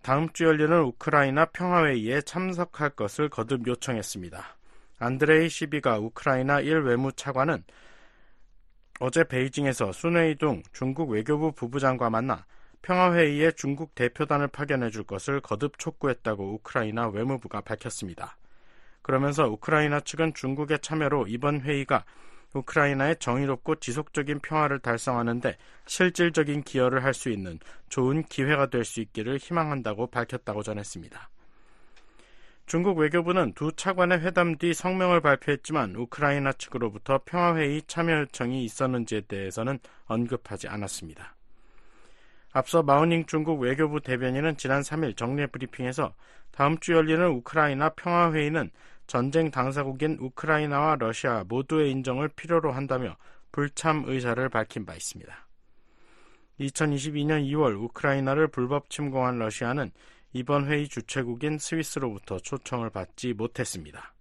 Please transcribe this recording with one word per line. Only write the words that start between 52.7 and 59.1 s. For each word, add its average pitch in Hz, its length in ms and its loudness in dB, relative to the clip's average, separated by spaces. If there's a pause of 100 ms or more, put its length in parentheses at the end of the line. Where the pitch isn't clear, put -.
한다며 127 460 -4 (340)
불참 143 540 0
의사를 127 420 -2
밝힌 110 380 -4
바 95 80 -12
있습니다. - 540 -14 (1120)
이천이십이 147 640 -2
년 156 160 2
이월 139 340 2
우크라이나를 139 720 0
불법 131 420 -2
침공한 131 480 -2